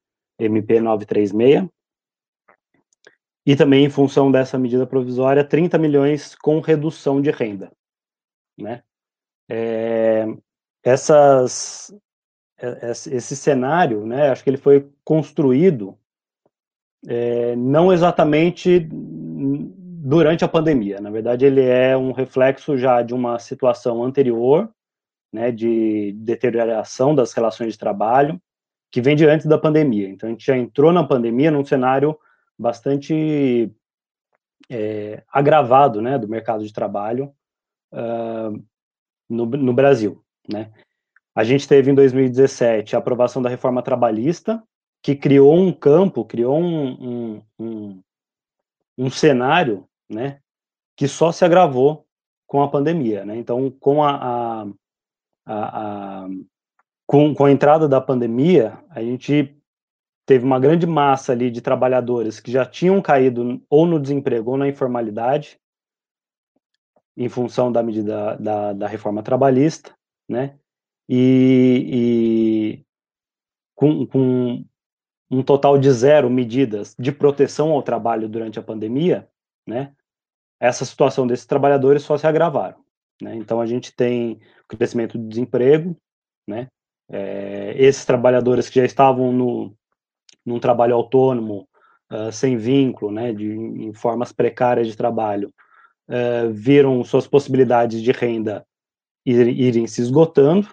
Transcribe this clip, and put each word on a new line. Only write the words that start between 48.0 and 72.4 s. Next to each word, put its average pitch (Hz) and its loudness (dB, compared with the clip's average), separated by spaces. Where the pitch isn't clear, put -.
um 131 -4
cenário, 131 0
né, 131 -10
que - -2
só 160 0
se - 0
agravou 151 4
com 139 -2
a 143 0
pandemia, 143 -2
né? 107 -12
Então, 120 -6
com 143 0
a, 143 0
a, 120 -6
a, 104 -10
a, 92 -14
com, 147 4
com 139 2
a 143 6
entrada 147 4
da 135 2
pandemia, 123 0
a 113 -12
gente 135 -2
teve 127 4
uma 131 2
grande 160 2
massa 143 0
ali 123 -2
de 117 -10
trabalhadores 123 -2
que - -14
já 127 0
tinham 190 0
caído 127 0
ou 156 6
no 170 0
desemprego 131 -4
ou 135 -4
na 139 -2
informalidade, 123 -4
em 120 -6
função 123 -4
da 117 0
medida 107 -6
da, 104 -4
da 101 -8
reforma 104 -8
trabalhista, 135 0
né? 127 -8
E, 127 4
e 113 0